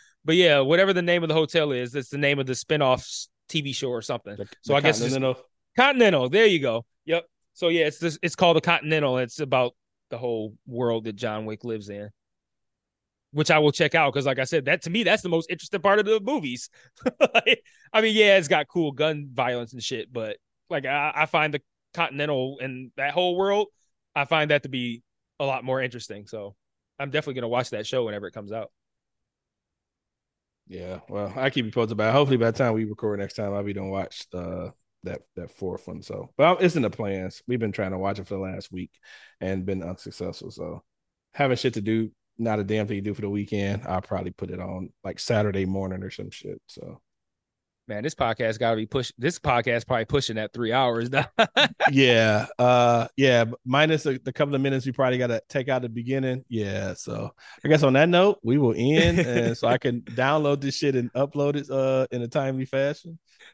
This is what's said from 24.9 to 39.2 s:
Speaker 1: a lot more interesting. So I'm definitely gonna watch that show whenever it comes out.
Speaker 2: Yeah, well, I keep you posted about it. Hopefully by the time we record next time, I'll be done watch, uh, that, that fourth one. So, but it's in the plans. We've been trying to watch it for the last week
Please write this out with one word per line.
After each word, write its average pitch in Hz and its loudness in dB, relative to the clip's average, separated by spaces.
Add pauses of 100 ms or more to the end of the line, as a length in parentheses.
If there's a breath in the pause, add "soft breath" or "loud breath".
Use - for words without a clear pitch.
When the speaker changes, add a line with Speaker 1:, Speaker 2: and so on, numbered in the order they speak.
Speaker 1:
a 143 -4
lot 131 -4
more 131 -2
interesting. 110 -10
So 101 -14 (440)
I'm 139 -8
definitely 147 -4
gonna 120 -4
watch 120 -2
that 107 -8
show 127 -2
whenever 104 -6
it 85 -14
comes 104 -14
out. 110 -10 (2000)
Speaker 2:
Yeah, 90 -12
well, 101 -8
I 135 -2
keep 131 -2
you 107 -8
posted 113 0
about 107 0
it. - 4
Hopefully 135 6
by 117 4
the 113 -2
time 120 2
we 110 0
record 107 -4
next 98 -8
time, 101 -4
I'll 101 -4
be 101 -4
done 95 -8
watch, - -8
uh, 87 -8 (340)
that, - -10 (160)
that 87 -12
fourth 92 -8
one. 90 -12
So, 98 -12
but 170 4
it's 165 2
in 143 2
the 107 2
plans. 98 -6
We've 123 -2
been 110 -2
trying 95 -4
to 92 -4
watch 98 -2
it 92 -12
for 104 -8
the 95 -6
last 92 -10
week 90 -10 (480 loud breath)